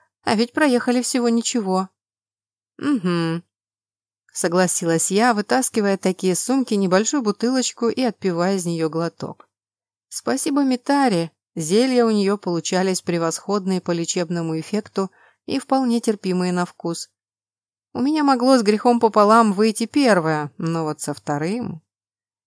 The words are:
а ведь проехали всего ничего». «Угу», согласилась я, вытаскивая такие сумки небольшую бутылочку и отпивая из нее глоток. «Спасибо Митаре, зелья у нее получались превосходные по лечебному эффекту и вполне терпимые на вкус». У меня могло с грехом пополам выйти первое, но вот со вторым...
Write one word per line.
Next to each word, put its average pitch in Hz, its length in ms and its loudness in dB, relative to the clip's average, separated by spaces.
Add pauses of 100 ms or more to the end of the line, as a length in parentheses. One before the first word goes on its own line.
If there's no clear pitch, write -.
(220)
а - 140 0
ведь 240 180 0
проехали 247 480 2
всего 240 260 -2
ничего». 202 640 -2 (880)
«Угу», 170 640 -2 (920)
согласилась 175 800 0
я, 220 240 2
вытаскивая 208 640 0
такие 185 380 -2
сумки 247 400 -2
небольшую 202 480 0
бутылочку 233 640 -2
и 254 140 -2
отпивая 196 540 -2
из 175 100 -6
нее 160 240 -2
глоток. - 580 -8 (580)
«Спасибо 277 560 -2
Митаре, 254 680 0 (240)
зелья 233 500 2
у 226 60 2
нее 202 260 0
получались 185 640 -2
превосходные 180 800 -2
по - 80 -6
лечебному 170 720 -4
эффекту 196 500 -6 (380)
и 269 100 -4
вполне 262 420 0
терпимые 190 540 -2
на 175 120 -2
вкус». - 440 -10 (840)
У - 80 -4
меня 294 220 0
могло 262 320 4
с 247 60 6
грехом 220 380 2
пополам 214 540 6
выйти 220 340 0
первое, 160 720 2
но 165 240 -4
вот 151 180 -6
со 143 140 -6
вторым... 165 640 -6 (640)